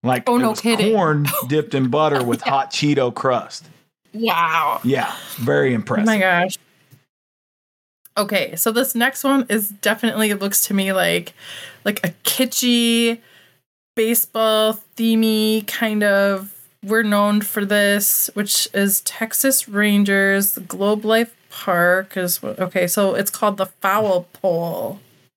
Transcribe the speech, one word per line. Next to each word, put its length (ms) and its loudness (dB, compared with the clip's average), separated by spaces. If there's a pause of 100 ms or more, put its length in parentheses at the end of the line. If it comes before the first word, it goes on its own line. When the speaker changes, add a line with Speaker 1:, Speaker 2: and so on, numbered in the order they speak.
Speaker 1:
Like, 260 0
Speaker 2:
Oh, 80 4
Speaker 1:
it 40 4
Speaker 2:
no 100 2
Speaker 1:
was 100 -6
Speaker 2:
kidding. 320 2
Speaker 1:
corn 340 2 (120)
Speaker 2:
<laughs> 100 -6
Speaker 1:
dipped 260 0
in 140 2
butter 340 2
with 220 -2
Speaker 2:
Yeah. 80 -2
Speaker 1:
hot 180 0
Cheeto 440 0
crust. 520 -4 (460)
Speaker 2:
Wow. 720 0
Speaker 1:
Yeah, 280 0 (240)
very 360 2
Speaker 2:
Oh 40 0
Speaker 1:
impressive. 300 0
Speaker 2:
my 120 4
gosh. 380 2 (1600)
Okay, 380 -2
so 160 0
this 220 0
next 300 -2
one 260 2
is 180 0
definitely, 640 -2
it 100 -2
looks 280 -2
to 60 0
me 180 0
like, 420 0 (500)
like 200 -2
a 60 -2 (140)
kitschy, 920 0 (760)
baseball 840 0 (180)
themey 680 2
kind 360 -2
of, 500 0 (300)
we're 200 0
known 400 2
for 220 -4
this, 720 2
which 380 -2
is 300 0
Texas 680 -2
Rangers, 880 2 (100)
Globe 380 -2
Life 300 2 (160)
Park 680 0
is 260 -4
what, 160 -8
okay, 280 -2
so 280 0
it's 160 -2
called 280 -2
the 80 -2
Foul 560 0 (100)
Pole. 680 -4 (360)